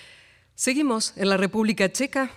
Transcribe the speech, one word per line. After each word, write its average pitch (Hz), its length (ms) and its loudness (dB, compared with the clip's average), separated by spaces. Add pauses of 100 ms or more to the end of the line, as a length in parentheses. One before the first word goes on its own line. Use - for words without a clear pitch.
(540)
Seguimos 254 600 0
en 196 120 0
la 196 80 4
República 196 560 0
Checa 269 440 -2